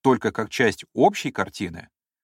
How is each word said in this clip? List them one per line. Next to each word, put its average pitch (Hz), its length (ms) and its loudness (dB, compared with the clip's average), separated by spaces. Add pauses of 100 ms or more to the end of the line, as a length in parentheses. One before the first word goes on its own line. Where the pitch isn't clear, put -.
только 117 300 2
как 110 180 -6
часть - 440 0
общей 185 360 2
картины, - 600 -8 (340)